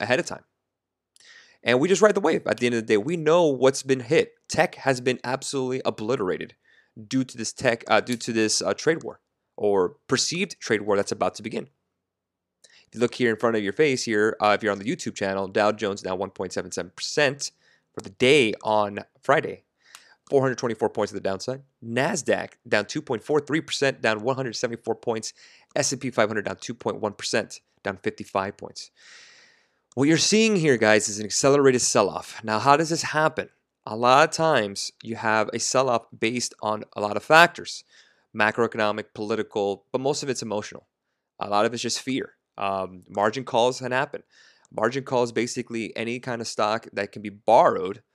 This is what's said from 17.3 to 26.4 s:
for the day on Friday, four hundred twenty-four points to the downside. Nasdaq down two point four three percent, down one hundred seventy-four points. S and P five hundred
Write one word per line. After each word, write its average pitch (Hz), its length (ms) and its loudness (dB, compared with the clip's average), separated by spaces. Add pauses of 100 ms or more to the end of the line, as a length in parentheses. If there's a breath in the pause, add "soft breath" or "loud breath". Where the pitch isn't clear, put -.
for - 80 -12
the - 100 -14
day 123 440 4 (100)
on 104 360 0 (200)
Friday, 120 440 0 (640 loud breath)
four 139 100 4
hundred 131 160 0
twenty-four 113 320 -2
points 104 240 -4
to - 20 -10
the 98 60 -10
downside. 98 420 -6 (220)
Nasdaq 117 680 -2 (120)
down 110 200 0
two 156 160 -8
point 120 200 -4
four 151 160 0
three 143 220 -2
percent, 139 400 -2
down 110 220 0
one 123 140 -2
hundred 123 200 -8
seventy-four 117 400 -6
points. 113 380 -6 (420 soft breath)
S - 160 0
and 127 80 -8
P 131 100 -6
five 110 200 2
hundred 107 160 -2